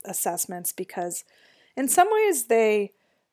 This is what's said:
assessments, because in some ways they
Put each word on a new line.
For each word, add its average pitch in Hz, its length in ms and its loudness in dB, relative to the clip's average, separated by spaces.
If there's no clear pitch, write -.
assessments, 175 640 -6
because 175 520 -8
in 262 120 -2
some 359 240 4
ways 415 340 2
they 214 460 2